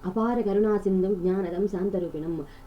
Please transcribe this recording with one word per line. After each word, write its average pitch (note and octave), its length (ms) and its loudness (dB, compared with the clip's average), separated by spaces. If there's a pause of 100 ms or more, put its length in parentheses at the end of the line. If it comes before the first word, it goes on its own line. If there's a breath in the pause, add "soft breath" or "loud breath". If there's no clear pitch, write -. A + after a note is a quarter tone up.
అపార A3+ 360 0
కరుణా G#3 360 2
సింధుం F#3+ 360 2
జ్ఞానదం F#3 540 0
శాంతరూపిణం E3+ 760 -4 (220 loud breath)